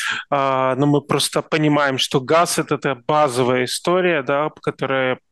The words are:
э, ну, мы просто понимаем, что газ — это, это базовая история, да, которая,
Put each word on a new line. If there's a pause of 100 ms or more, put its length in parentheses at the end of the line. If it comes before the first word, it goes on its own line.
(320)
э,
ну,
мы
просто
понимаем,
что
газ —
это,
это
базовая
история,
да, (120)
которая, (120)